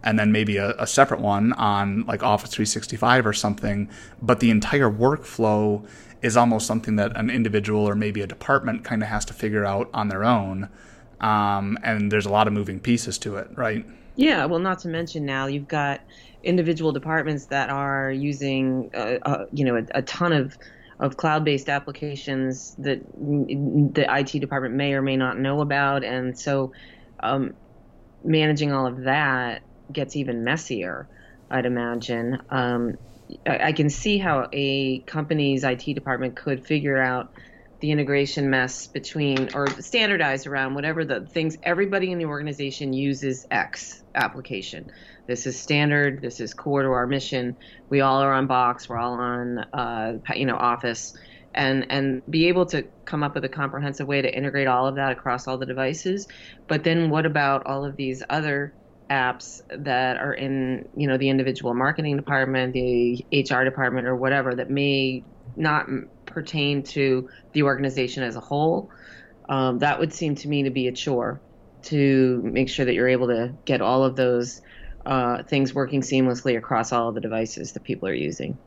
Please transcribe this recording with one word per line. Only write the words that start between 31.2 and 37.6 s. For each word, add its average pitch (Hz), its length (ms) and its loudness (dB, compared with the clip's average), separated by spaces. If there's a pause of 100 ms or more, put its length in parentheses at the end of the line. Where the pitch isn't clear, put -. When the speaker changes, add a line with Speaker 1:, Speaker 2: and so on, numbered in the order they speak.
Speaker 2:
I'd 127 140 0
imagine. 120 880 -2
Um, 123 480 0 (480)
I, - 220 2
I 160 40 2
can 151 160 2
see 202 300 0
how 156 340 2
a 135 480 0
company's 147 640 0
I 127 100 2
T 127 200 -6
department 127 420 -4
could 131 300 -4
figure 143 340 2
out 127 320 -2 (480)